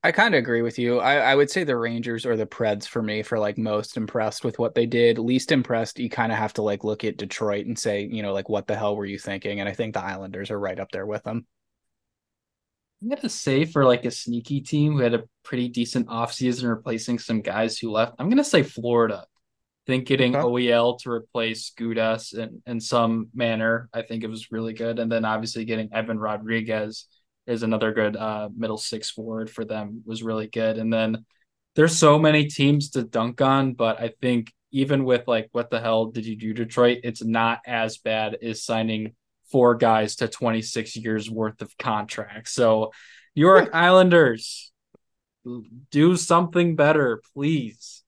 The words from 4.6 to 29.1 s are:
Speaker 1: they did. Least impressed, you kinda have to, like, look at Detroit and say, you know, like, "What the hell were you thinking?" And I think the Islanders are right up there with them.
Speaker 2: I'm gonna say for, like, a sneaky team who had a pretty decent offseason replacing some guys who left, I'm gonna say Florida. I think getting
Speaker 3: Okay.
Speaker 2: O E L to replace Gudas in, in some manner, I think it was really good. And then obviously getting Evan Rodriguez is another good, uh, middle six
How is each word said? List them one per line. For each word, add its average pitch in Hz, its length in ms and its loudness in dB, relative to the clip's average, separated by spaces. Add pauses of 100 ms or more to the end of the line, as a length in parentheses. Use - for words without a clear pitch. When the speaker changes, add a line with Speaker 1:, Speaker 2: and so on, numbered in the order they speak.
Speaker 1:
they 117 120 4
did. 117 320 4
Least 123 340 0
impressed, 117 480 -2
you 120 100 -4
kinda 113 240 -2
have 110 200 -4
to, 110 80 -4
like, 101 200 -2
look 107 220 -4
at 104 140 -4
Detroit 101 480 -4
and 117 120 -8
say, 101 260 -2
you 110 180 -8
know, 101 100 -4
like, 98 160 -4
"What 101 180 -2
the 107 80 -2
hell 104 220 -2
were 101 100 -6
you 98 120 -8
thinking?" 101 420 -6
And 98 80 -4
I 98 40 -4
think 110 220 -6
the 92 100 -4
Islanders 98 460 -10
are 104 80 -4
right 98 220 -6
up 95 100 -10
there 95 160 -8
with 104 160 -6
them. 113 240 -8 (1600)
Speaker 2:
I'm 214 80 -8
gonna 277 180 -4
say 139 360 0
for, 151 200 2
like, 123 200 4
a 120 60 -2
sneaky 120 500 -6
team 151 340 0
who 143 60 0
had 117 140 2
a 113 100 -2 (200)
pretty 123 240 -4
decent 120 400 -2
offseason 120 600 -2
replacing 113 520 -4
some 110 220 -2
guys 110 360 -2
who 117 140 -6
left, 110 260 0
I'm 165 100 -2
gonna 269 140 4
say 190 200 2
Florida. 117 680 0
I - 640 -12
think 127 160 -2
getting 127 260 4
Speaker 3:
Okay. 139 100 0
Speaker 2:
O 123 140 2
E 120 140 2
L 120 260 4
to 127 140 -10
replace 113 580 -6
Gudas 113 680 -2
in, 110 300 -10
in 117 140 -6
some 113 540 0
manner, 113 580 -2
I 113 100 -6
think 113 220 -8
it 110 60 -8
was 110 200 -14
really 113 220 -6
good. 117 260 -4
And 113 140 -2
then 113 120 0
obviously 110 400 -4
getting 110 280 -4
Evan 113 260 -4
Rodriguez 110 880 -4 (400)
is 117 160 -4
another 110 300 0
good, 107 240 0
uh, 107 400 -6
middle 110 220 -4
six - 320 -8